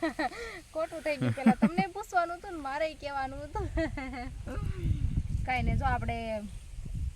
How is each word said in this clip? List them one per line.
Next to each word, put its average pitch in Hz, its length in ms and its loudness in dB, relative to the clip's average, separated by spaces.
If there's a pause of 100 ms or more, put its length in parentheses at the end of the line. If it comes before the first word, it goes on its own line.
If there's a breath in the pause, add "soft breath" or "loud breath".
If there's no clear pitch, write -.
(200)
<laughs> 381 540 -6
ખોટું 320 280 -2
થઈ 294 160 0
ગયું, 127 160 4
પહેલાં - 340 6
તમને 359 200 4
પૂછવાનું 359 500 0
હતું 403 140 -10
ને 339 60 -6
મારે 294 360 -2
કહેવાનું 277 500 -4
હતું. 294 240 -4
<laughs> - 1800 0
કાંઈ 254 180 2
નહીં, 233 140 4
જો - 80 2
આપણે 233 580 0 (720)